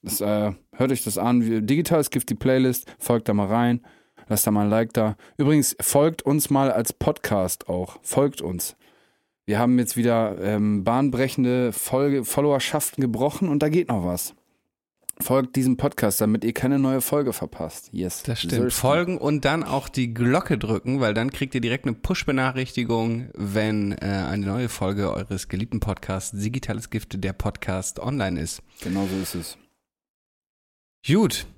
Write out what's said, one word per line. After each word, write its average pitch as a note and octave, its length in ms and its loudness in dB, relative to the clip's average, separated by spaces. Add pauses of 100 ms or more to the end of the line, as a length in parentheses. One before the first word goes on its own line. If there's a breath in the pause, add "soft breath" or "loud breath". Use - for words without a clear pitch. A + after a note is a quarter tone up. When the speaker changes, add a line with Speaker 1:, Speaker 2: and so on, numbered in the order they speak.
Speaker 1:
Das, - 180 -4
äh, G#2 300 2 (220)
hört C3 180 2
euch B2 120 0
das G#2+ 160 -2
an. A2+ 460 2
Digitales D3+ 460 2
Gift, - 180 -2
die A#2+ 60 0
Playlist. C3 520 2 (120)
Folgt A#2 300 0
da G#2+ 40 2
mal G2+ 140 2
rein. A#2+ 380 2 (420 soft breath)
Lasst G#2+ 200 0
da A2 40 2
mal G#2 140 4
ein G#2 40 2
Like A2+ 240 2
da. G#2+ 220 2 (220 loud breath)
Übrigens, D3 420 4
folgt D#3 440 2
uns C#3+ 280 2
mal C#3 200 4
als A2 220 0
Podcast - 760 0
auch. F2+ 340 -4
Folgt - 380 0
uns. F2+ 340 -6 (680 soft breath)
Wir G#2 140 0
haben B2 200 4
jetzt A#2+ 180 -2
wieder, A2+ 440 2
ähm, G#2 420 0
bahnbrechende B2 880 0
Folge-, C#3 520 0
Followerschaften C#3+ 760 0
gebrochen C3 480 0
und D3 140 2
da D3+ 60 2
geht F3 200 0
noch G2+ 160 0
was. F2+ 280 -4 (840)
Folgt B2+ 360 2
diesem C3 220 2
Podcast, B2 420 0
damit G#2+ 240 2
ihr A2+ 100 0
keine C3+ 260 0
neue C3+ 220 2
Folge C#3+ 300 0
verpasst. - 600 -10
Yes. F2 320 -6
Speaker 2:
Das A#2 160 -6
stimmt. E2+ 140 -4
Speaker 1:
Sirski. A#2+ 280 0
Speaker 2:
Folgen E3+ 380 2
und D3 260 0
dann D#3 180 2
auch - 240 -4
die A#2+ 280 -2
Glocke B2+ 420 2
drücken, B2+ 420 -2
weil A2 140 2
dann A2+ 180 0
kriegt - 220 -6
ihr B2+ 80 0
direkt A#2+ 240 -2
eine B2 80 -2
Push-Benachrichtigung, B2+ 1400 -2
wenn, G#2 560 0
äh, - 140 -8 (220)
eine G2 200 -2
neue A#2 220 -2
Folge G2 440 -2
eures F#2+ 340 -6
geliebten G#2 320 -4
Podcasts, F#2+ 520 -4
Digitales A2 580 -6
Gift, G2+ 340 -6
der F#2+ 100 -2
Podcast, - 680 -6
online G2+ 400 -2
ist. - 240 -8 (180)
Speaker 1:
Genau G2 240 -2
so F#2+ 160 -4
ist F2+ 140 -8
es. E2 220 -10 (1500)
Speaker 2:
Gut. F3 380 2 (120)